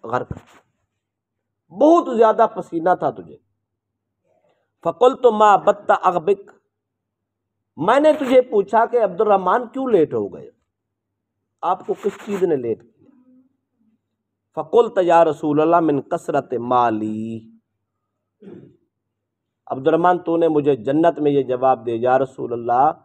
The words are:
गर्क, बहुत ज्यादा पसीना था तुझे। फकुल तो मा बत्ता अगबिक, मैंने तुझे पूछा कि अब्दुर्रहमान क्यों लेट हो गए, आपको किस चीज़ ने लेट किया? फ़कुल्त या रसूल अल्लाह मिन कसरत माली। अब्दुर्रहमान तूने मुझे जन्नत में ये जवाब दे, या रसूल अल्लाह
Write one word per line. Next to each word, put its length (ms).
गर्क, 340
बहुत 460
ज्यादा 300
पसीना 480
था 160
तुझे। 300
फकुल 300
तो 180
मा 240
बत्ता 380
अगबिक, 640
मैंने 360
तुझे 280
पूछा 440
कि 120
अब्दुर्रहमान 680
क्यों 260
लेट 220
हो 140
गए, 200
आपको 320
किस 220
चीज़ 280
ने 120
लेट 260
किया? 280
फ़कुल्त 440
या 220
रसूल 380
अल्लाह 220
मिन 180
कसरत 420
माली। 840
अब्दुर्रहमान 540
तूने 300
मुझे 280
जन्नत 400
में 120
ये 140
जवाब 400
दे, 100
या 240
रसूल 340
अल्लाह 400